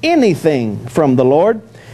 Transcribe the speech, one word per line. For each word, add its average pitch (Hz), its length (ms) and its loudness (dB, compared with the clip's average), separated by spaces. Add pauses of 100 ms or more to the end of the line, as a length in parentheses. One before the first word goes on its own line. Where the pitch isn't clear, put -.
anything 160 840 0
from 135 300 0
the 131 80 2
Lord. 180 360 2 (340)